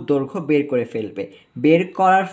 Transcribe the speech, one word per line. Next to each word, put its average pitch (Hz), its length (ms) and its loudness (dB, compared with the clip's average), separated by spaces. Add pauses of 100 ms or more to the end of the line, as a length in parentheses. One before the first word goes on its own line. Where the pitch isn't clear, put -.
দৈর্ঘ্য 139 280 -2 (120)
বের 143 220 2
করে 120 220 0
ফেলবে। 98 300 -8 (400)
বের 165 180 6 (160)
করার 190 360 2